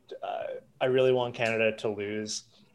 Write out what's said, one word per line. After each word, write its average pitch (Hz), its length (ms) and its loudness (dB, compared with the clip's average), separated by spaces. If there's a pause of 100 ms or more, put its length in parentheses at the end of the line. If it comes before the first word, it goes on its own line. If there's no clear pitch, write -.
(220)
uh, 95 220 -6 (380)
I 135 40 2
really 131 280 6
want 123 200 0
Canada 113 440 2
to - 120 -4
lose, 104 540 -6 (320)